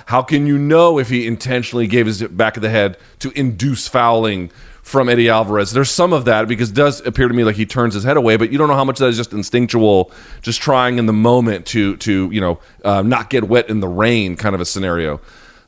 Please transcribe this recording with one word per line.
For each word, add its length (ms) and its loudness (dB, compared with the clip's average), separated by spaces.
How 160 0
can 260 0
you 100 2
know 400 4
if 100 -4
he 160 -2
intentionally 640 -4
gave 200 2
his 180 -4
back 320 -2
of 60 -8
the 80 -2
head 280 0
to 180 -8
induce 480 -2
fouling 640 0
from 260 0
Eddie 220 4
Alvarez? 420 0
There's 180 0
some 220 2
of 140 0
that 200 2
because 240 -2
it 40 -12
does 320 2
appear 220 0
to 40 -2
me 120 2
like 120 0
he 80 -2
turns 300 -2
his 100 -6
head 140 2
away, 180 4
but 160 0
you 60 -2
don't 100 2
know 60 2
how 100 2
much 120 -2
of 80 0
that 40 4
is 80 0
just 160 -6
instinctual, 760 2
just 180 -6
trying 380 0
in 80 0
the 80 2
moment 520 2
to, 320 0
to, 320 -2
you 100 -2
know, 180 -2
uh, 160 2
not 300 0
get 140 0
wet 260 2
in 100 -2
the 80 -4
rain 480 0
kind 180 -4
of 60 -2
a 60 -4
scenario. 540 -4